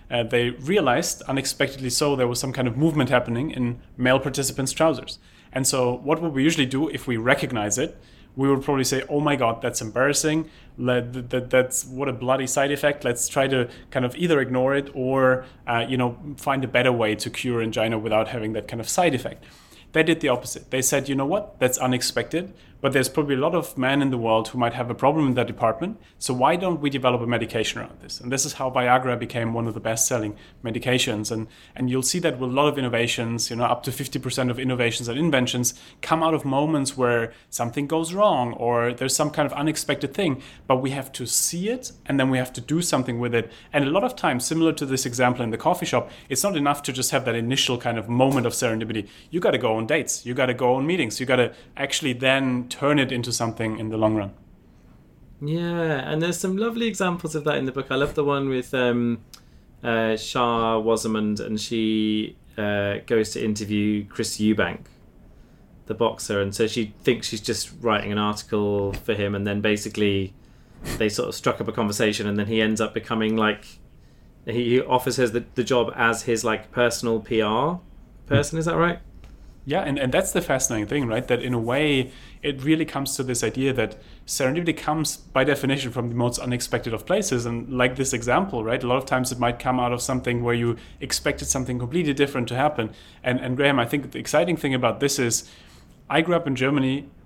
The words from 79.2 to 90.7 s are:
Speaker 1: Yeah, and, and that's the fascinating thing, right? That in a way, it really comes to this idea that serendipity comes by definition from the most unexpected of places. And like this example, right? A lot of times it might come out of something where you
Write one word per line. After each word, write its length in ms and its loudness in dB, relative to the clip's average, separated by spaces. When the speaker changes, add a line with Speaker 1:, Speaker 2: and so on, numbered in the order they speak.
Speaker 1:
Yeah, 140 0
and, 160 -2
and 140 0
that's 200 2
the 100 0
fascinating 460 0
thing, 200 0
right? 200 -2
That 140 2
in 140 -2
a 40 2
way, 520 2
it 200 -4
really 220 2
comes 300 -6
to 80 -4
this 200 -2
idea 300 0
that 240 -2
serendipity 500 0
comes 400 -2
by 260 0
definition 480 0
from 180 -4
the 40 -6
most 240 0
unexpected 560 -4
of 140 -6
places. 400 0
And 280 -6
like 200 2
this 180 -2
example, 500 0
right? 200 -2
A 40 -2
lot 100 2
of 100 -4
times 240 0
it 80 -6
might 180 0
come 220 0
out 120 0
of 120 -4
something 400 -2
where 100 2
you 240 0